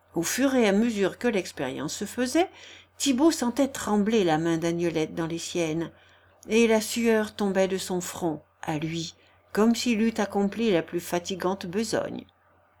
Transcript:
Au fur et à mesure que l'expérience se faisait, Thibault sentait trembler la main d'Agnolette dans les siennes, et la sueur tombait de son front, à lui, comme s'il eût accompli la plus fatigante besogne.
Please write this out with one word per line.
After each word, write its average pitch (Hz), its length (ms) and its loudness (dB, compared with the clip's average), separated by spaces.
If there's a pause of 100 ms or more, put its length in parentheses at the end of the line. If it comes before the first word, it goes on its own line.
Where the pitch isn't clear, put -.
(140)
Au 165 80 -2
fur 262 320 0
et 233 140 4
à 196 40 4
mesure 202 460 2
que 240 100 0
l'expérience 147 680 -4
se 208 100 -8
faisait, 262 440 0 (480)
Thibault 277 360 4
sentait 269 360 0
trembler 208 540 0
la 160 160 4
main 165 180 2
d'Agnolette 165 580 0
dans 170 120 -4
les 165 120 -6
siennes, 160 520 -4 (580)
et 226 200 4
la 220 120 4
sueur 220 540 0
tombait 190 320 2
de 190 100 -2
son 185 240 -4
front, 160 400 -4 (220)
à 156 160 -4
lui, 165 380 -6 (360)
comme 226 220 4
s'il 226 260 0
eût 226 180 2
accompli 202 520 0
la 165 120 2
plus 175 180 -6
fatigante 180 680 -4
besogne. 180 580 -4 (560)